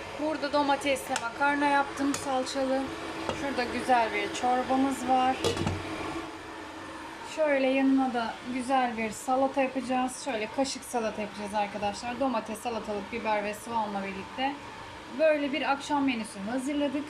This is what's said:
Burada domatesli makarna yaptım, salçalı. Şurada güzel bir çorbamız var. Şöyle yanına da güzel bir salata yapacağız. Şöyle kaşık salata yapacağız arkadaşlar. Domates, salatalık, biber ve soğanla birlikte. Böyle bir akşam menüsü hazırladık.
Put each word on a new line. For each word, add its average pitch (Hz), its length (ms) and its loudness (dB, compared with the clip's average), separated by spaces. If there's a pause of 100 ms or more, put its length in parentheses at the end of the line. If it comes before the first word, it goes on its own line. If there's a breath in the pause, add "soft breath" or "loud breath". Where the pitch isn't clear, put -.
(200)
Burada 294 320 0
domatesli 277 720 2
makarna 285 440 2
yaptım, 277 480 2
salçalı. 262 680 0 (580)
Şurada 254 240 -2
güzel 226 500 4
bir 202 200 -2
çorbamız 254 720 2
var. 262 280 4 (2000)
Şöyle 285 300 4
yanına 269 480 4
da 226 200 -2 (200)
güzel 254 420 2
bir 220 140 -2
salata 269 520 2
yapacağız. 254 640 0
Şöyle 214 320 -2
kaşık 269 280 0
salata 214 380 -2
yapacağız 202 320 -6
arkadaşlar. 208 680 -2
Domates, 220 380 0
salatalık, 214 540 -4
biber 214 320 0
ve 208 100 -2
soğanla 208 480 -2
birlikte. 196 520 -4 (640)
Böyle 294 340 4
bir 269 200 2
akşam 277 340 2
menüsü 226 320 -2
hazırladık. 269 720 0